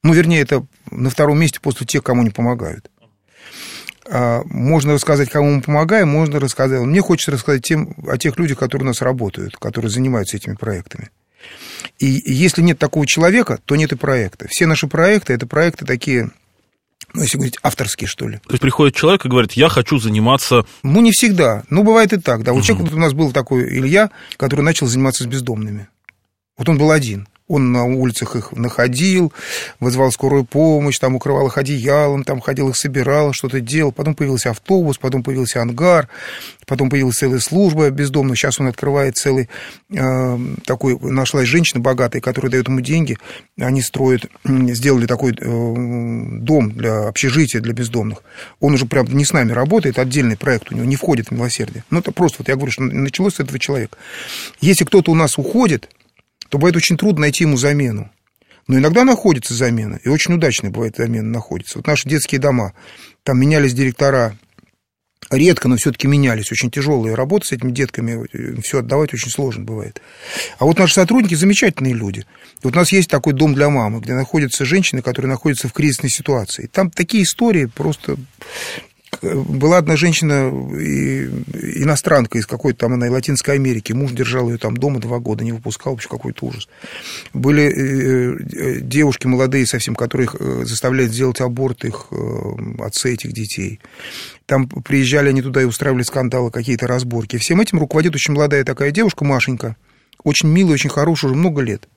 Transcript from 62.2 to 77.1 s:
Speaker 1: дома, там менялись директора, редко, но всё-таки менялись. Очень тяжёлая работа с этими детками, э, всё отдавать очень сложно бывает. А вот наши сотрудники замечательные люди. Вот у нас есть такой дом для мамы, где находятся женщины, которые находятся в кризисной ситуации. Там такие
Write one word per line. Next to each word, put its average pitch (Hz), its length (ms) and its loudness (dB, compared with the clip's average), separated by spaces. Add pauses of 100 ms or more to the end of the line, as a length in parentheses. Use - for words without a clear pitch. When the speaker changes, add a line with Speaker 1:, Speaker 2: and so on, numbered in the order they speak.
Speaker 1:
дома, 123 320 0 (480)
там 127 180 0
менялись 143 360 4
директора, 131 600 2 (960)
редко, 147 380 4
но 123 100 4
всё-таки 135 300 -2
менялись. 131 440 2
Очень 117 200 -4
тяжёлая 135 440 0
работа 147 300 0
с - 60 -6
этими 127 200 -4
детками, 120 640 -4
э, 120 300 -8
всё - 160 -2
отдавать 135 340 0
очень 120 160 -8
сложно 113 340 -4
бывает. 107 380 -10 (560)
А 131 80 2
вот 160 140 4
наши 185 160 4
сотрудники 190 400 4
замечательные 151 580 2
люди. 104 320 -6 (380)
Вот 127 120 0
у 175 40 2
нас 175 120 2
есть 190 200 2
такой 143 220 2
дом 143 200 4
для 143 160 4
мамы, 113 300 0
где 110 160 -6
находятся 135 500 -2
женщины, 143 380 0
которые 127 260 -2
находятся 135 380 -2
в 117 60 -6
кризисной 143 360 0
ситуации. - 600 -4
Там 190 180 2
такие 196 360 0